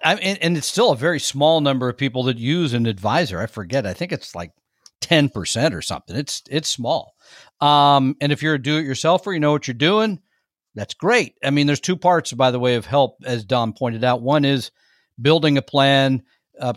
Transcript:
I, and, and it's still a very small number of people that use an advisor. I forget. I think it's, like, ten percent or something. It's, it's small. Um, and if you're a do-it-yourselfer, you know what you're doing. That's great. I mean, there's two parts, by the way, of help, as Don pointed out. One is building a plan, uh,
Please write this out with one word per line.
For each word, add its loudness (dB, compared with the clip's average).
I, 2
and, -4
and 2
it's -4
still 2
a -2
very -2
small 2
number 0
of -6
people -4
that 0
use -2
an 0
advisor. -2
I -6
forget. -4
I -6
think -8
it's, -10
like, -10
ten 2
percent -2
or -10
something. -10
It's, -8
it's -6
small. -6
Um, 4
and 0
if -6
you're 0
a -4
do-it-yourselfer, 0
you -2
know 2
what -2
you're -6
doing. 0
That's -10
great. 0
I 0
mean, 2
there's 0
two -2
parts, 0
by 2
the 0
way, 2
of -4
help, 0
as -6
Don -2
pointed -4
out. 2
One 2
is 0
building 4
a -2
plan, 2
uh, -4